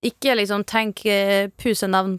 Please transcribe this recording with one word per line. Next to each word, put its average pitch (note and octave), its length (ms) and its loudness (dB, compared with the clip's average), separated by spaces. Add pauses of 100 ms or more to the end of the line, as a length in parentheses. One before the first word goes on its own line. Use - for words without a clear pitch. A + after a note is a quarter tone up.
ikke B3+ 340 0
liksom G3+ 280 -2
tenk, A3 420 -4
eh, G3 420 2 (100)
puse G#3 300 0
navn F#3+ 300 0